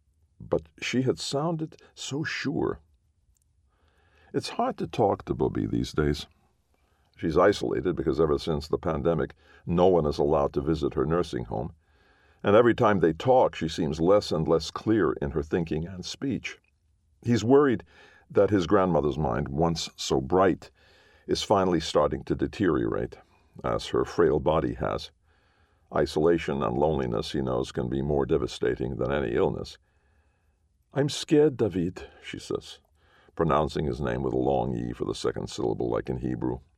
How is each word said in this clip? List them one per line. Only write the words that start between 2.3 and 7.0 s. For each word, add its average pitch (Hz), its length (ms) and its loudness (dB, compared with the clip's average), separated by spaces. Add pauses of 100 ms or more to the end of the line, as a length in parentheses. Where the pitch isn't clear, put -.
It's - 140 -4
hard 240 300 -4
to 185 100 -8
talk 101 380 0
to - 80 -4
Bobby 60 320 0
these 60 260 -2
days. 73 340 0 (920)